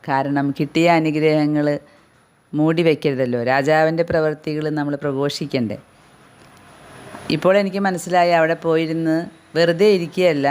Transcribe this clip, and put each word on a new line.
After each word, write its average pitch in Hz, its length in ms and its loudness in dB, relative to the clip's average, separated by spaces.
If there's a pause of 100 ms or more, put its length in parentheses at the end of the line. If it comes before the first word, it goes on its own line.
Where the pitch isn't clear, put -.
കാരണം 139 380 -2 (120)
കിട്ടിയ 160 300 0 (120)
അനുഗ്രഹങ്ങൾ 151 680 0 (840)
മൂടി 160 340 0
വയ്ക്കരുതല്ലോ. 131 520 0 (120)
രാജാവിൻ്റെ 156 580 2
പ്രവൃത്തികൾ 156 560 -2 (140)
നമ്മൾ 143 140 -4 (100)
പ്രഘോഷിക്കണ്ടേ? 139 760 -4 (1600)
ഇപ്പോൾ 175 240 2
എനിക്ക് 196 260 -2
മനസ്സിലായി, 175 520 2
അവിടെ 160 260 2
പോയിരുന്ന് 160 520 0 (400)
വെറുതെ 170 400 2
ഇരിക്കുകയല്ല 165 540 0